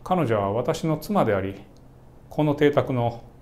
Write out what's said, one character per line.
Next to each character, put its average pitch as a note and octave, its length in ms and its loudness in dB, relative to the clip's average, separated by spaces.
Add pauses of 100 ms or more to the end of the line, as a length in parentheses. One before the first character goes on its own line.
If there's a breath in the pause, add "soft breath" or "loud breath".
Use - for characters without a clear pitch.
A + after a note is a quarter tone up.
彼 F3+ 220 0
女 A2 100 2
は G2 160 0
私 B2+ 320 -2
の D#3 140 0
妻 F#3+ 260 0
で G#2+ 100 2
あ F#2+ 60 0
り、 G2 140 -6 (760)
こ D3+ 160 -2
の D3 100 2
邸 D3 160 4
宅 C3+ 220 0
の A#2 300 -2 (200)